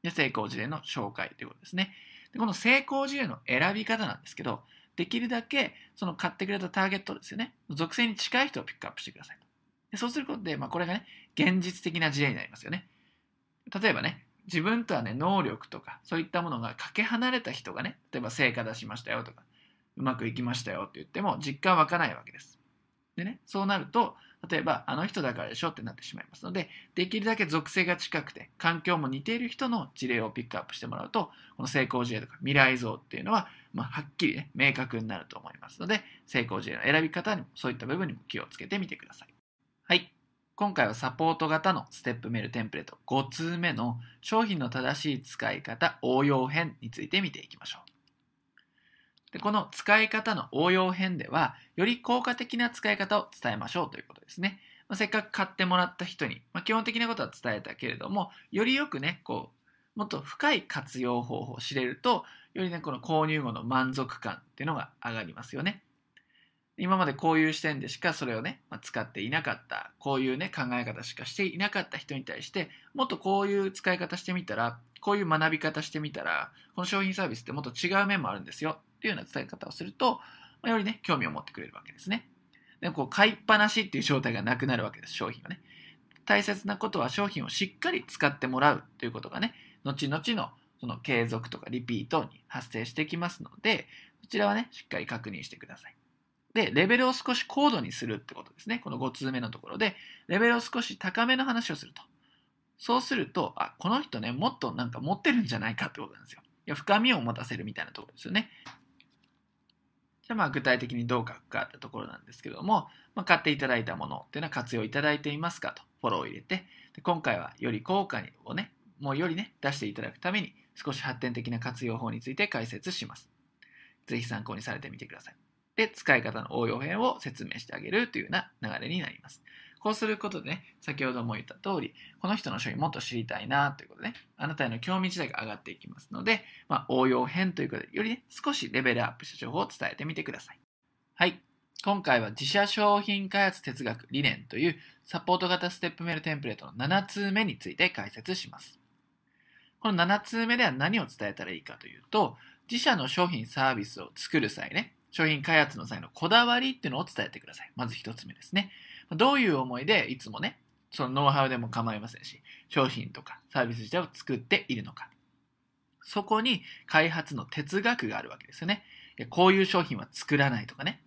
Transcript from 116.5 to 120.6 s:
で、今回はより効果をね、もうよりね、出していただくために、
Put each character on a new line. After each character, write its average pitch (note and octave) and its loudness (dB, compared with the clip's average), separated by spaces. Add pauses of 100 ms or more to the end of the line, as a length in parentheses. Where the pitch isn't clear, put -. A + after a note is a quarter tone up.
で、 - -18
今 E3+ 2
回 A2+ 2
は D#2 -8
よ A#2+ -2
り A2 -4
効 F#3+ 0
果 A#2 -4 (240)
を - -8
ね、 - -6 (260)
も C#3 -6
う C3+ 0
よ F3 2
り D#3+ -2
ね、 G#3 -6
出 C#3 0
し C#3 -4
て A2+ -4
い G2+ -4
た - -8
だ - -6
く - -20
た F3+ -2
め G#3 0
に、 - -8 (200)